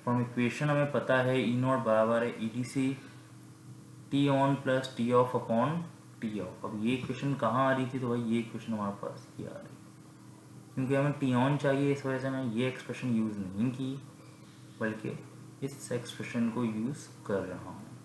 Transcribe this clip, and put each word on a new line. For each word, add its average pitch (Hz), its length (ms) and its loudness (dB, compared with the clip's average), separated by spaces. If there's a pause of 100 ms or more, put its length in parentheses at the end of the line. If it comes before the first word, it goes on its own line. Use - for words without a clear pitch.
From 123 220 2
equation 123 440 0
हमें 143 220 4
पता 127 300 4
है 127 280 4
ई 123 80 2
नॉट 127 280 2
बराबर 110 380 4
है 113 220 -2
ईडीसी 131 520 0 (1120)
T 139 160 6
on 139 360 6
plus 131 340 2
T 120 160 2
off 123 220 6
upon 123 460 2 (400)
T 110 180 -4
off। - 260 -8
अब 104 160 -6
ये 117 140 2
equation 127 380 -2
कहाँ 123 340 2
आ 135 40 4
रही 131 140 2
थी? 127 140 -4
तो 127 100 -2
भाई 120 120 2
ये 117 180 2
equation 113 340 -6
हमारे 104 180 -2
पास - 360 -8 (120)
ये - 60 -8
आ - 40 -8
रही - 80 -12
है, - 200 -16 (960)
क्योंकि 135 220 2
हमें 143 160 4
T 135 220 0
on 135 240 4
चाहिए, 139 340 4
इस 139 140 0
वजह 131 140 0
से 135 100 -2
मैं 135 140 -4
ये 120 240 0
expression 127 480 -2
use 110 240 0
नहीं 101 320 0
की, 131 220 -4 (840)
बल्कि 110 380 -2 (460)
इस - 280 -8
expression 117 580 -2
को 120 140 0
यूज़ 113 440 -2 (180)
कर 98 140 0
रहा 90 300 -6
हूँ। - 160 -12 (200)